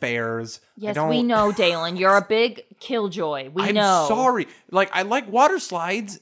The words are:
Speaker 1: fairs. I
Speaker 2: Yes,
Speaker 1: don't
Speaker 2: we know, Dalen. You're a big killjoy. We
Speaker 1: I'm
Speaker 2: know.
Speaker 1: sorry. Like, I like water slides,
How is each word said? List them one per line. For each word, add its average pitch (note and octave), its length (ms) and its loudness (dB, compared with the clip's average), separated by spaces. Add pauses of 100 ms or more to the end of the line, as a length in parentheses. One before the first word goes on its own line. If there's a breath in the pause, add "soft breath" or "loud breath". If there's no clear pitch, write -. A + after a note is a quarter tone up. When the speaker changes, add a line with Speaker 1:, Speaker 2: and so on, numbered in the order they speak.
Speaker 1:
fairs. A#2 640 -4
I - 40 -20 (100)
Speaker 2:
Yes, G#3 160 -6
Speaker 1:
don't D#3 160 -2
Speaker 2:
we - 120 2
know, G#3+ 300 2
Dalen. F3 460 0
You're F#3+ 180 6
a G3 100 4
big A3 380 0 (160)
killjoy. E3 720 -6
We D#3+ 140 -4
Speaker 1:
I'm G3+ 100 0
Speaker 2:
know. F#3+ 340 4
Speaker 1:
sorry. A#3+ 400 0 (220 loud breath)
Like, F#3+ 240 2
I F#3 80 0
like A3 260 -2
water C#4+ 300 4
slides, F#3+ 640 -6